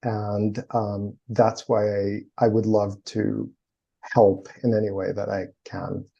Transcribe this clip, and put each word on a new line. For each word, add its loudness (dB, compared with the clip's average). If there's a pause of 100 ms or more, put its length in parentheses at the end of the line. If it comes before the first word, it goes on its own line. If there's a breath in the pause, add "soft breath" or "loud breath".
And, -2 (100)
um, -2 (120)
that's 0
why 2
I, 0 (200)
I 4
would 2
love 0
to -2 (520)
help 4 (140)
in 2
any 0
way -4
that -4
I -4 (180)
can. -8 (160)